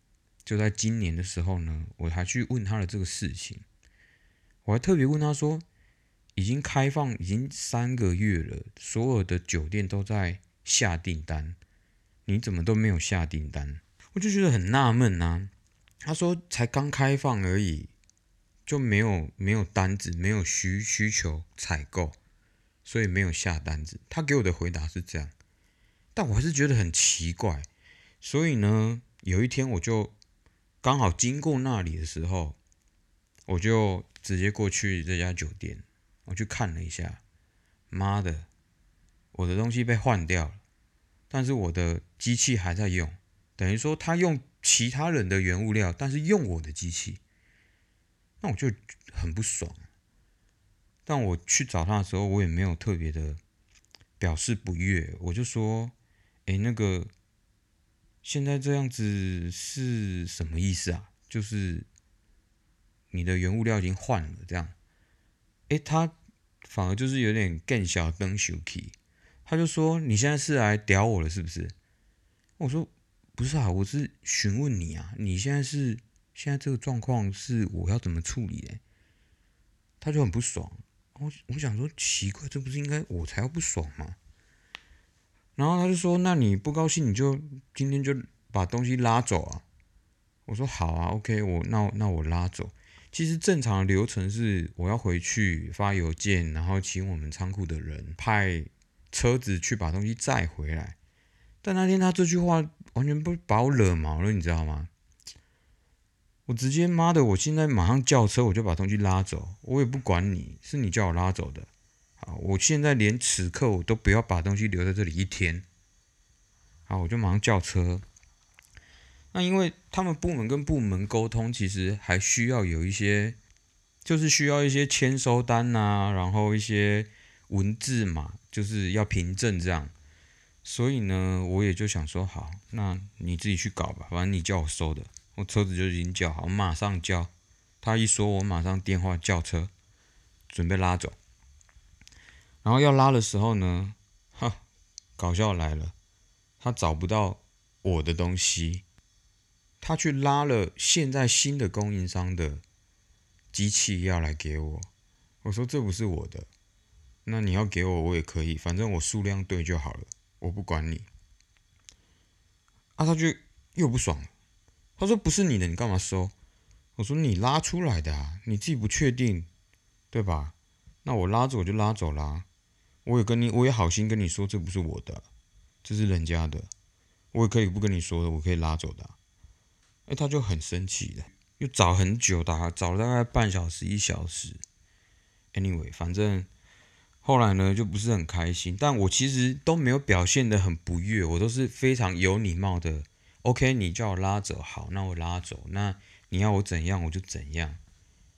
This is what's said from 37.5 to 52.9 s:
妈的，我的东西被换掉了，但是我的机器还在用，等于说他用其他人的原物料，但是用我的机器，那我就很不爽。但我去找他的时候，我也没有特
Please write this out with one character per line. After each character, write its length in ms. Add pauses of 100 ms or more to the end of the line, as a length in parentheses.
妈 320
的， 260 (840)
我 160
的 100
东 140
西 140
被 120
换 300
掉 220
了， 120 (680)
但 180
是 60
我 200
的 300 (160)
机 160
器 220
还 180
在 140
用， 260 (400)
等 180
于 60
说 160
他 220
用 240 (240)
其 240
他 220
人 180
的 120
原 200
物 120
料， 200
但 160
是 120
用 260
我 160
的 80
机 180
器， 300 (1200)
那 80
我 40
就 160 (420)
很 220
不 80
爽。 320 (1300)
但 180
我 160
去 280
找 200
他 140
的 60
时 100
候， 100
我 160
也 60
没 160
有 140
特 200